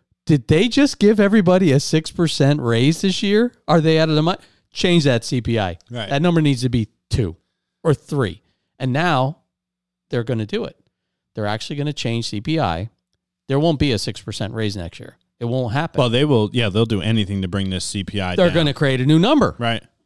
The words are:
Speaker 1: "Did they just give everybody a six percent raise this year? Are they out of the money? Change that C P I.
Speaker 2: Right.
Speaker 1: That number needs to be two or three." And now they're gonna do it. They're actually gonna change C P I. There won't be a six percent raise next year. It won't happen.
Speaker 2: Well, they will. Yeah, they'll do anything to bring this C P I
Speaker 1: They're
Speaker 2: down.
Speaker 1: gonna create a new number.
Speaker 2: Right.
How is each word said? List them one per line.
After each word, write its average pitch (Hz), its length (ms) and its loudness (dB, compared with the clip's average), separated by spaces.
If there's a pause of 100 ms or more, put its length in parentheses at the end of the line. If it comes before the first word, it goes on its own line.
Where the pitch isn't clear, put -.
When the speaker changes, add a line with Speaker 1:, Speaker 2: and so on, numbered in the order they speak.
(260)
Speaker 1:
"Did 143 200 2
they 185 220 4
just 269 320 2
give 208 180 4
everybody 190 540 4
a 139 80 4
six - 320 -2
percent 147 480 2
raise 123 400 2
this 190 200 -2
year? 214 320 2 (140)
Are 165 140 4
they 160 180 2
out 160 120 2
of 151 40 0
the 151 80 2
money? 175 160 0 (320)
Change 175 320 2
that 127 220 2
C 127 160 -4
P 113 180 -2
I. 90 200 -4 (120)
Speaker 2:
Right. 120 180 -10
Speaker 1:
That 143 140 -2
number 170 180 4
needs 139 220 2
to 127 60 0
be 117 180 0 (240)
two 92 240 -2 (480)
or 165 120 2
three." 117 480 -6 (360)
And 127 140 -4
now 147 460 0 (720)
they're 120 140 -4
gonna 113 220 -4
do 208 180 -6
it. - 120 -14 (580)
They're 107 120 -6
actually 110 300 -6
gonna 147 160 -4
change 117 360 -6
C 104 120 -6
P 156 200 -4
I. 92 300 -4 (580)
There 135 100 0
won't 156 220 0
be 143 120 2
a 104 60 0
six - 220 -8
percent 110 340 -8
raise 107 220 -4
next 85 240 -12
year. - 160 -20 (240)
It 120 60 -6
won't 120 260 -2
happen. 156 260 -4
Speaker 2:
Well, 123 120 2
they 127 140 2
will. 110 280 2
Yeah, 117 160 0
they'll 107 180 2
do 107 160 -2
anything 101 400 0
to 92 60 -4
bring 95 220 -4
this 92 140 -6
C 98 200 -6
P 101 160 -6
I 90 160 -4
Speaker 1:
They're 185 100 2
Speaker 2:
down. 151 80 -6
Speaker 1:
gonna 151 200 0
create 135 260 -2
a 127 60 0
new 156 120 4
number. 220 400 2
Speaker 2:
Right. 117 240 -4 (240)